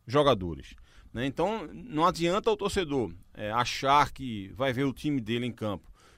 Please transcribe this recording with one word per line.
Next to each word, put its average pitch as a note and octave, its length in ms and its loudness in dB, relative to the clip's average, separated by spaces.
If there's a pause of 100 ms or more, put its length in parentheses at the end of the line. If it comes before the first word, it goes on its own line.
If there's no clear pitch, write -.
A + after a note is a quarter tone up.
jogadores, A2+ 680 2 (360)
né? A#2 140 -4
Então, E3+ 460 -2
não D3+ 340 0
adianta F3 460 2
o G#3 40 0
torcedor, C#3+ 560 -2 (220)
é, G#2+ 160 -6
achar C3+ 600 2
que G#2+ 420 -10
vai B2+ 180 0
ver B2+ 120 0
o C3+ 80 0
time D3 280 -2
dele A#2 240 -2
em A#2+ 80 -4
campo G#2 380 -6 (280)